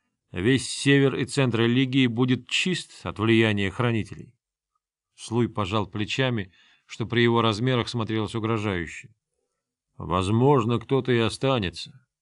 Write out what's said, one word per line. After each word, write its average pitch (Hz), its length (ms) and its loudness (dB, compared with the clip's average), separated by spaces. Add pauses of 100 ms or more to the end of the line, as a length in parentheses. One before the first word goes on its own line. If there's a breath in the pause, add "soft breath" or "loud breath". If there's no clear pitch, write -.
(320)
весь 117 380 0
север 139 460 2
и 147 100 -2
центр 120 360 0
Лигии 127 440 2
будет 123 420 0
чист - 560 -4
от 87 140 -8
влияния 107 540 4
хранителей?» 117 640 -4 (800)
Слуй 113 340 -2
пожал 104 380 -2
плечами, 107 640 -4 (340 soft breath)
что - 220 -8
при 120 140 2
его 117 200 6
размерах 113 480 0
смотрелось 110 460 -4
угрожающе. 104 800 -4 (840)
«Возможно, 110 840 2
кто-то 127 320 -2
и 120 60 2
останется. 113 880 -4 (140)